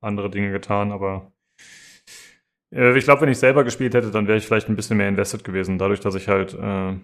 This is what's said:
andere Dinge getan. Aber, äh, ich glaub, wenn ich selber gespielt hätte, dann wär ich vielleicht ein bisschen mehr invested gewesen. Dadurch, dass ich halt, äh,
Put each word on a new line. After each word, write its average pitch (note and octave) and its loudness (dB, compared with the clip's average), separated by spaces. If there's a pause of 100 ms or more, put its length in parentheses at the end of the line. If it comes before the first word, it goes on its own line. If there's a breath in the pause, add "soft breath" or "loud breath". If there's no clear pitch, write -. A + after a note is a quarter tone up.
andere G2+ -4
Dinge G2+ -4
getan. G2+ -2
Aber, F#2+ -6 (1400 loud breath)
äh, B2 4
ich B2 2
glaub, C#3 6
wenn D3+ 4
ich B2+ 0
selber C3+ 6
gespielt B2 -2
hätte, A2+ 2
dann G#2 0
wär G#2+ 4
ich G#2+ -2
vielleicht A2 0
ein G#2+ 0
bisschen G#2 -2
mehr G2+ 2
invested G2+ -2
gewesen. F#2+ -4
Dadurch, G2 0
dass G2 -4
ich F#2+ -8
halt, G2 0
äh, F#2+ -4